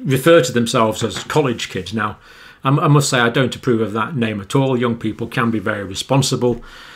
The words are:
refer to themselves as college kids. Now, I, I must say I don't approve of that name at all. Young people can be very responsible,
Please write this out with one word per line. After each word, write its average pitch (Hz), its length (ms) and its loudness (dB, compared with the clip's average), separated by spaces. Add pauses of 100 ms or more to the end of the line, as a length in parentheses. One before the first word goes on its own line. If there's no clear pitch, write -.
refer 165 400 4
to 127 100 -2
themselves 117 520 0
as 101 200 -6
college 135 460 -2
kids. 95 240 -8
Now, 107 260 -4 (440)
I, 135 60 2
I 160 180 2
must 147 220 4
say 131 100 2
I 117 100 4
don't 120 260 0
approve 117 260 0
of 104 120 -4
that 113 220 -4
name 110 240 -2
at 101 160 -6
all. 135 220 2
Young 117 200 -2
people 110 300 -6
can 120 220 -2
be 110 100 -2
very 104 240 -6
responsible, 120 800 -2 (320)